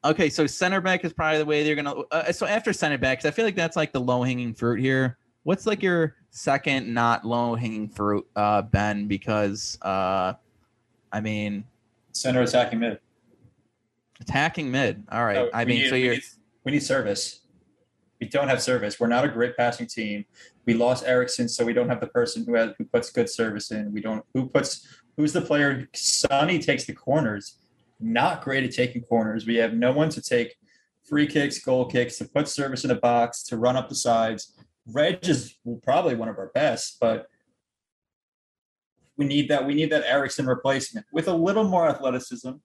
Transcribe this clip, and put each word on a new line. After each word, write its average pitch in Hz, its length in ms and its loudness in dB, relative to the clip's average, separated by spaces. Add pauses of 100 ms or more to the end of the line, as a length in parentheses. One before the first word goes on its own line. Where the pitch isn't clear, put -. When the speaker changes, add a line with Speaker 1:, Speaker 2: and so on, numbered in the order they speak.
Speaker 1:
Okay, 151 280 2
so 151 160 0
center 185 340 0
back 185 240 0
is 165 80 -4
probably 156 280 0
the 151 40 0
way 151 180 0
they're 151 120 0
gonna, 143 180 -4 (180)
uh, 160 220 0
so - 140 -2
after 214 260 0
center 147 240 0
backs, 131 300 0
I 151 40 4
feel 226 140 -2
like 208 100 0
that's, 165 220 -2
like, 156 160 -2
the 131 80 -2
low-hanging 123 540 0
fruit 117 260 0
here. 131 380 0 (240)
What's, 190 240 -2
like, 208 160 0
your 170 340 2 (140)
second 135 640 0
not 117 320 2
low-hanging 117 640 -2
fruit, 104 440 0
uh, 104 280 2
Ben? 104 460 0
Because, 101 760 -2
uh, 95 500 0 (800)
I 107 80 -4
mean 107 440 -4 (480)
Speaker 2:
Center 127 280 0
attacking 120 400 2
mid. 117 180 -2 (1200)
Speaker 1:
Attacking 147 480 0
mid. 123 320 0 (100)
All 113 100 0
right. 107 120 2
Speaker 2:
No, 120 180 2
Speaker 1:
I 120 120 0
Speaker 2:
we 127 80 2
Speaker 1:
mean, 123 100 2
Speaker 2:
need, 135 80 2
Speaker 1:
so 131 60 0
Speaker 2:
we 127 80 2
Speaker 1:
you're 120 100 2
Speaker 2:
need, - 80 -6 (420)
we 131 80 -2
need 143 100 2
service. - 580 -2 (840)
We 110 40 -6
don't 139 220 0
have 123 140 2
service. 107 360 -2
We're 117 100 0
not 127 180 2
a - 20 0
great 120 260 -2
passing 120 320 0
team. 104 380 -6 (400)
We 120 80 2
lost 120 340 2
Erickson, 123 400 0
so 120 200 -4
we 117 80 -2
don't 120 160 2
have 117 100 -2
the 101 60 -6
person 117 400 -2
who 120 80 0
has, 113 240 2
who 110 60 -6
puts - 260 0
good 117 180 0
service 104 420 -4
in. 107 220 -6
We 104 80 -4
don't, 110 320 -6
who 131 160 -2
puts, - 380 -2 (320)
who's 151 160 2
the 165 80 0
player? 139 520 0
Sonny 156 640 0
takes 135 280 -2
the 117 80 -10
corners. 113 640 -2 (460)
Not 127 400 0
great 135 220 -2
at 123 60 -4
taking 123 320 -2
corners. 110 440 0
We 117 100 2
have 113 180 2
no 123 180 2
one 151 180 2
to - 120 -8
take 120 320 0 (500)
free 147 220 2
kicks, 143 320 0
goal 127 260 2
kicks, 123 320 0
to - 80 -8
put 147 240 -2
service 131 340 -4
in 139 60 -2
the 123 60 4
box, 120 500 2
to 117 140 -6
run 123 180 2
up 127 140 -4
the 131 40 -10
sides. 113 600 0 (320)
Reg 151 320 0 (100)
is 135 280 0 (260)
probably 143 320 2
one 113 160 -4
of 101 80 -10
our 95 160 -10
best, - 440 0
but 113 280 0 (1900)
we 143 80 2
need 143 240 2
that, 139 160 4
we 143 80 0
need 151 180 2
that 147 140 2
Erickson 135 400 0
replacement 127 680 0
with 165 160 0
a 180 60 2
little 196 300 2
more 180 260 4
athleticism. 127 600 -4 (120)